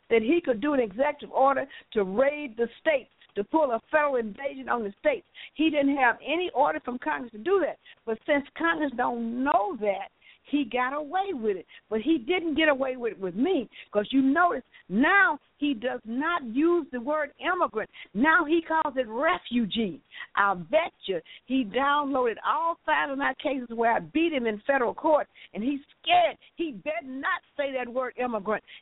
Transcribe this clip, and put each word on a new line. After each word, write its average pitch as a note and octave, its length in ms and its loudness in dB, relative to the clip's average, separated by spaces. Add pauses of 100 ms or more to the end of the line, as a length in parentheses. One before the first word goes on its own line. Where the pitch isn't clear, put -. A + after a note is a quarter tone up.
that A#3 120 6
he D#4 220 2
could A#3+ 180 0
do D4 120 0
an C4+ 80 2
executive A#3+ 500 -4
order C4+ 340 4 (280)
to G#3 100 0
raid C4 540 0
the A#3 100 0 (140)
states, D4 280 0 (260)
to G3+ 100 -2
pull D4+ 260 2
a A3+ 80 -2 (100)
federal D4 280 2
invasion C4 500 -6
on A#3 160 -2
the G3+ 160 -8
states. C4+ 260 0 (280)
He D#4+ 160 2
didn't C#4 260 2
have B3+ 260 2
any E4 320 -4
order D#3 300 2
from B3 160 -8
Congress C#4+ 320 -6
to G#3+ 60 -18
do A3+ 280 0
that. G3+ 120 -6 (280)
But A3+ 200 -4
since C#4+ 180 2 (140)
Congress D#4 400 0
don't A#3+ 460 -2
know E4+ 360 2
that, G3 300 -2 (400)
he C#4+ 160 0
got B3 280 -2
away D#4+ 400 -4
with G#3+ 220 -2
it. E3+ 100 -10 (240)
But A3 120 -2
he D#4 160 2
didn't D#4+ 380 -2
get D#4 120 4
away C4 300 0
with A#3 160 -6
it F3 60 -16
with F#3 160 -6
me, C4+ 340 0 (220)
'cause G#3 200 0
you C4+ 100 4
notice C#4+ 420 2 (260)
now D#4 500 4 (180)
he C#4+ 160 0
does B3 300 -6
not D4 400 -4
use D4+ 460 2
the B3 100 -6
word C#4+ 400 -2
immigrant. C4 500 -2 (240)
Now D#4+ 300 6
he D#4+ 180 2
calls D#4 360 -2
it B3+ 100 -2
refugee. A3+ 960 -2 (340)
I'll G3+ 200 2
bet B3+ 360 0 (140)
you F3+ 160 -4 (240)
he C4 180 0
downloaded C4+ 720 0 (100)
all E4 300 0 (100)
five D4+ 260 0
of C4+ 60 -6
my C4 180 -2
cases C4 340 -4
where A3+ 240 2
I - 60 0
beat D#4 340 0
him B3+ 120 -2
in G#3+ 160 -2
federal B3+ 320 0
court, D4 360 2 (240)
and G#3 100 -6
he's C4+ 160 -2 (220)
scared. E4 360 2 (180)
He D#4+ 180 -6
better C#4+ 320 -8
not C#4+ 360 -6 (140)
say C#4 180 -4
that B3 140 -4
word A#3+ 300 -6
immigrant. A3 460 -2 (180)